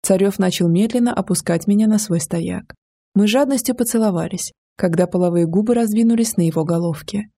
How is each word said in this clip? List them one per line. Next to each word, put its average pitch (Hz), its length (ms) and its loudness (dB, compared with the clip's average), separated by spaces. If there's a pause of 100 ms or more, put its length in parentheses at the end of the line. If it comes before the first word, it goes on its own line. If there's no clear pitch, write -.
Царёв 196 380 0
начал 180 280 0
медленно 226 460 0
опускать 175 540 -2
меня 214 180 2
на 214 120 2
свой 180 220 -2
стояк. - 540 -8 (400)
Мы 208 140 4
жадностью 262 480 0
поцеловались, 202 760 -2 (240)
когда 175 300 0
половые 175 400 2
губы 214 280 2
раздвинулись 226 640 2
на 180 60 2
его 160 220 0
головке. 170 720 -4